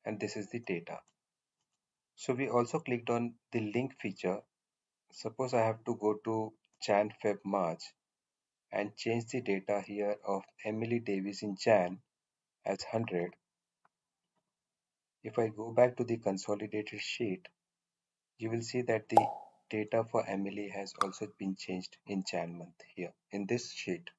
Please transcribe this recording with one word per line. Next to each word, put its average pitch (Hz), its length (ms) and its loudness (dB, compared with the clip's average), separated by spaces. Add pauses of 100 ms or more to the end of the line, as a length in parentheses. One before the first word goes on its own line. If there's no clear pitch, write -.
and 107 160 -2
this 110 160 -2
is 104 140 -6
the 120 100 -4
data. 85 400 -4 (1160)
So - 180 -2
we 127 160 0
also 120 300 2
clicked 120 300 -2
on 120 260 0 (160)
the 107 220 0
link 135 260 0
feature. 95 420 -2 (720)
Suppose 123 420 -4
I 117 80 6
have 113 240 2
to 117 100 0
go 107 300 2
to 110 280 0 (300)
Jan, 104 280 6 (120)
Feb, 104 200 4
March 92 380 0 (920)
and 104 260 -2
change 117 300 0
the 127 140 -2
data 101 420 2
here 104 340 0 (100)
of 98 160 0 (200)
Emily 113 360 0
Davis 101 420 -2
in 101 180 -2
Jan 95 400 6 (680)
as 98 180 -2
hundred. 92 480 -2 (1900)
If 113 160 -2
I 113 80 4
go 107 240 -4
back 123 260 6
to 123 60 0
the 117 140 0
consolidated 104 840 -2
sheet, - 460 -4 (880)
you 113 140 -4
will 117 100 0
see 123 220 -2
that 110 260 2
the - 160 8 (460)
data 110 400 2
for 110 160 2
Emily 98 420 -4
has 98 320 -8
also 98 260 -4 (120)
been 98 160 -2
changed - 500 -8
in 98 240 -4
Jan 85 280 -2
month 85 180 -14 (200)
here 87 160 -6 (200)
in 101 160 -4
this 120 240 -2
sheet. - 480 -8